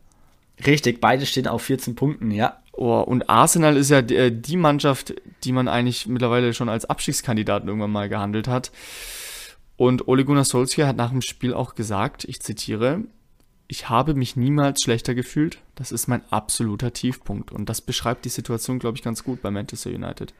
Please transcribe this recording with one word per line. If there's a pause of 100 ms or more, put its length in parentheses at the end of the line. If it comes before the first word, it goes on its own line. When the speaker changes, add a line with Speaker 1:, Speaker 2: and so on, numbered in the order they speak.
(640)
Speaker 1:
Richtig,
beide
stehen
auf
vierzehn
Punkten,
ja. (100)
Speaker 2:
Oh,
und
Arsenal
ist
ja
d-, (120)
äh,
die
Mannschaft, (300)
die
man
eigentlich
mittlerweile
schon
als
Abstiegskandidaten
irgendwann
mal
gehandelt
hat. (1040)
Und
Ole
Gunnar
Solskjaer
hat
nach
dem
Spiel
auch
gesagt,
ich
zitiere, (640)
"Ich
habe
mich
niemals
schlechter
gefühlt. (180)
Das
ist
mein (100)
absoluter
Tiefpunkt."
Und
das
beschreibt
die
Situation,
glaub
ich,
ganz
gut
bei
Manchester
United.